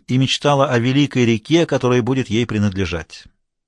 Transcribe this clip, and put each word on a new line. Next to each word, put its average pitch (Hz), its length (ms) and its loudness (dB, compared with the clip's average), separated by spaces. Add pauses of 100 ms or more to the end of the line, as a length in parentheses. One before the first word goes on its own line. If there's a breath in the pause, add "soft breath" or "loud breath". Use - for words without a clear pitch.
и 127 100 0
мечтала 139 520 0
о 123 100 0
великой 131 460 0
реке, 143 400 2
которая 123 360 0
будет 127 280 -2
ей 113 160 0
принадлежать. 95 800 -4 (420)